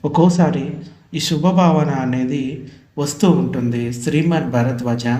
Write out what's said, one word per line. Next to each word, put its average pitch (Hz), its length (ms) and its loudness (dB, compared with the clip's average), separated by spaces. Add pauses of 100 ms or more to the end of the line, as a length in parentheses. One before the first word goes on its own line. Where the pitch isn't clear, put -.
ఒక్కోసారి 165 640 2 (440)
ఈ 160 60 -4
శుభ 151 220 -2
భావన 170 480 4
అనేది 131 760 -2 (340)
వస్తూ 147 320 0
ఉంటుంది. 120 640 0
శ్రీమాన్ 156 560 0
భరద్వాజ, 120 580 0 (120)